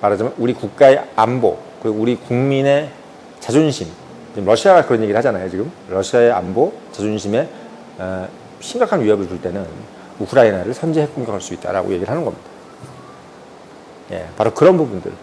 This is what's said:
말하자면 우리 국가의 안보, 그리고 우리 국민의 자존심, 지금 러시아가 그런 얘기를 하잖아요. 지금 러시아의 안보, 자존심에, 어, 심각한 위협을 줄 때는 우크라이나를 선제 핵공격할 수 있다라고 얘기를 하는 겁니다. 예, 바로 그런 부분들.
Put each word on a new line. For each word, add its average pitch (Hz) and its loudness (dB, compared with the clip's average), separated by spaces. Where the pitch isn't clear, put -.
말하자면 104 0
우리 120 0
국가의 135 4
안보, 113 2
그리고 107 -2
우리 117 0
국민의 139 0
자존심, 143 0
지금 101 -6
러시아가 151 4
그런 117 2
얘기를 104 0
하잖아요. 104 -2
지금 104 -6
러시아의 117 2
안보, 104 -2
자존심에, 107 -4
어, 92 -8
심각한 220 -2
위협을 104 2
줄 90 -10
때는 92 -6
우크라이나를 107 2
선제 160 -2
핵공격할 113 -6
수 - -12
있다라고 92 -4
얘기를 92 -4
하는 156 -4
겁니다. 107 -8
예, 87 -10
바로 110 0
그런 180 6
부분들. 95 -4